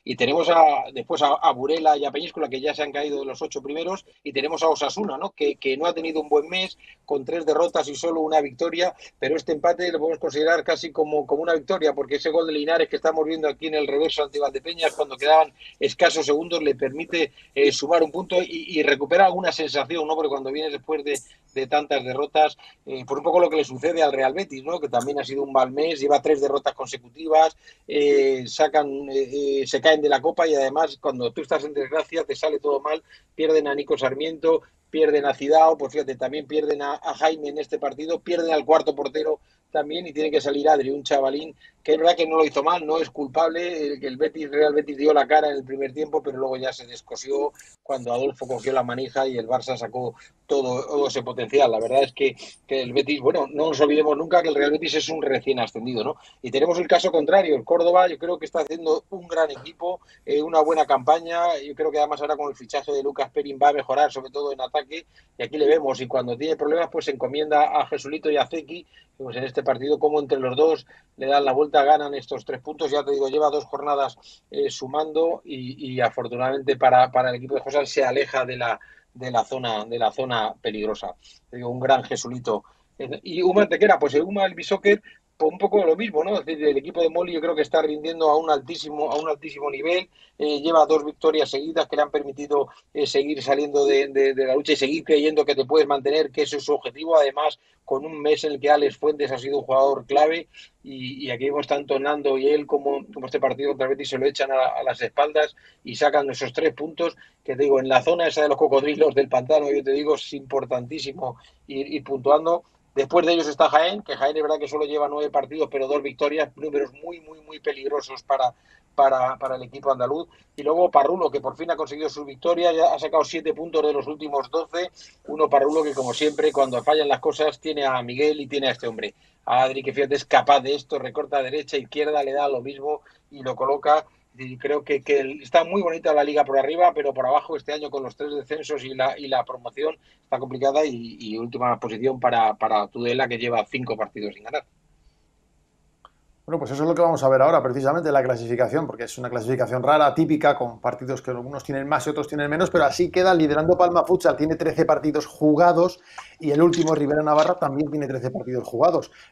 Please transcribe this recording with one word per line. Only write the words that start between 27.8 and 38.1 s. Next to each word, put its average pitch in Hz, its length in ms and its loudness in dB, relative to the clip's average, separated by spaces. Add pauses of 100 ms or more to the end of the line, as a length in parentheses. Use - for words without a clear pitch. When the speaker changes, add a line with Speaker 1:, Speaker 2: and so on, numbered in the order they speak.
Speaker 1:
eh, 139 600 2
sacan, 151 400 2 (220)
eh, 139 520 -2
eh, 127 60 -4
se 135 140 -2
caen 156 200 4
de 147 60 4
la 139 140 2
Copa 170 260 0
y 156 80 0
además 139 460 0
cuando 123 320 -4
tú 165 80 -8
estás 147 240 -2
en 151 80 -10
desgracia 147 500 -4
te 135 140 -6
sale 151 220 -2
todo 143 200 0
mal, 156 240 -4 (320)
pierden 156 320 2
a 143 80 -2
Nico 143 220 -2
Sarmiento, 156 640 0 (280)
pierden 151 360 2
a 139 80 2
Zidao, 160 440 6
pues 139 140 -6
fíjate, 135 240 -4
también 135 320 -6
pierden 151 340 0
a, 143 120 -4
a 151 220 -6
Jaime 156 340 0
en 147 80 -10
este 151 220 -6
partido, 151 400 -6